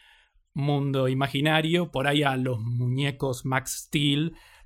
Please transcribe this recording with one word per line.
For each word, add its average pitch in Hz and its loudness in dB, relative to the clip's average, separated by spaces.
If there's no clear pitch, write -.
mundo 139 0
imaginario, 147 0
por 135 -2
ahí 147 4
a 135 2
los 127 -2
muñecos 127 -2
Max 131 -2
Steel 147 0